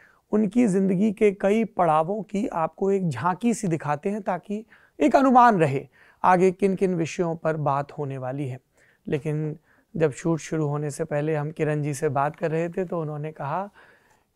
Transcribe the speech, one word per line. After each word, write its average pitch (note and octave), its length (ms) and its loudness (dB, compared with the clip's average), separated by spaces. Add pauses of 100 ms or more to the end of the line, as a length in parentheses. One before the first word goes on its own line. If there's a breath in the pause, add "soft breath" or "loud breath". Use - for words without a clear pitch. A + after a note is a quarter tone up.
(320 soft breath)
उनकी A3 340 2
ज़िंदगी G3 460 2
के G#3 200 2
कई G3+ 320 2
पड़ावों F3 580 0
की G#3 260 -4
आपको E3+ 420 -2
एक F#3+ 180 2
झांकी F3+ 460 0
सी G3 140 -4
दिखाते D3 420 -2
हैं G#3 120 -6
ताकि G#3 440 -6 (340 soft breath)
एक D4 160 4
अनुमान B3 420 8
रहे C#3+ 300 0 (360 soft breath)
आगे F#3 260 6
किन F#3+ 240 0
किन F#3 200 0
विषयों E3 420 -2
पर D#3+ 200 -2
बात C#3+ 360 -2
होने C3+ 260 -8
वाली C3 300 -6
है। B2 120 -10 (480 soft breath)
लेकिन D3+ 480 -4 (400 soft breath)
जब D#3 160 2
शूट E3 260 -2
शुरू D#3 280 -4
होने D3 240 -4
से D3+ 140 -6
पहले D3+ 320 -2
हम D3 140 -4
किरण D3+ 320 -2
जी D3 120 -4
से D3+ 140 -4
बात C#3 280 -2
कर E3 140 -4
रहे E3 180 -2
थे F#3 160 -6
तो E3+ 160 -6
उन्होंने D3+ 320 -8
कहा D#3+ 380 -8 (640 soft breath)